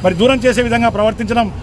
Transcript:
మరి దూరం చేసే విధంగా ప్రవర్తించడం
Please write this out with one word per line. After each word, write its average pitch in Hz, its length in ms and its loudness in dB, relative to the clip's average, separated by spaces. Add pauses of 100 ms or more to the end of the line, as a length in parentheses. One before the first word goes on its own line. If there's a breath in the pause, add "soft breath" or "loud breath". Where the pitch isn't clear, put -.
మరి 185 160 0
దూరం 254 240 4
చేసే 240 240 2
విధంగా 233 300 0
ప్రవర్తించడం 220 500 -2 (140)